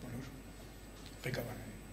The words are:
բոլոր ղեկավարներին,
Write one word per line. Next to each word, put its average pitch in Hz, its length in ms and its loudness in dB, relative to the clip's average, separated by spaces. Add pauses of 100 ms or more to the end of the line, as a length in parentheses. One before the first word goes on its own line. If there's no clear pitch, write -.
բոլոր - 240 2 (960)
ղեկավարներին, - 500 4 (160)